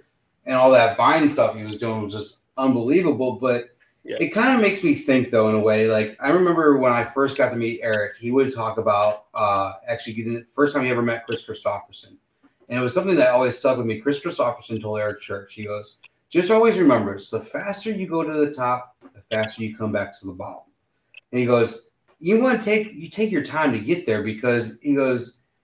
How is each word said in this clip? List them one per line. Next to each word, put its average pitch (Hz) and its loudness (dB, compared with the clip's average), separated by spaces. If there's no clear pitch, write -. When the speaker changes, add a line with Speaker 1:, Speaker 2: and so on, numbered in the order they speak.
Speaker 1:
And 131 -2
all 131 6
that 117 6
Vine 147 4
stuff 135 2
he 107 -10
was 107 -10
doing 110 -4
was 101 -8
just 104 -10
unbelievable. 131 2
But - -2
Speaker 2:
Yeah. 113 -10
Speaker 1:
it 165 -4
kinda 247 2
makes 196 0
me 147 4
think, 127 0
though, 110 4
in 107 2
a 107 0
way. 110 2
Like, 107 -2
I 139 0
remember 160 4
when 127 2
I 120 0
first 135 -2
got 123 2
to 117 -6
meet 117 -4
Eric, 107 -2
he 117 -6
would 135 2
talk 110 -6
about, 104 0
uh, 98 0
actually 113 -8
getting 117 -6
the 120 -10
first 143 2
time 135 0
he 123 0
ever 120 0
met 117 -2
Chris 113 -8
Christopherson. - -8
And 123 -4
it 127 -2
was 123 -2
something 185 2
that 127 4
always 123 2
stuck 127 2
with 120 -2
me. 110 -2
Chris 143 -2
Christopherson 120 -4
told 107 -6
Eric 104 -6
Church, - -14
he 107 -14
goes, 104 -12
"Just 175 2
always 220 4
remember, 113 4
it's - -12
the 110 -4
faster - -8
you 185 -6
go 165 -4
to 151 -6
the 147 0
top, 123 -4
the 101 -20
faster 110 -6
you 107 -8
come 107 -6
back 101 -6
to 95 -16
the 95 -10
bottom." 87 -16
And 123 0
he 120 0
goes, 120 0
"You 202 2
wanna 247 2
take, 214 -2
you 151 -14
take 214 -2
your 160 -2
time 147 -2
to 113 -2
get 156 -2
there," 104 0
because 110 -2
he 143 0
goes, 127 -2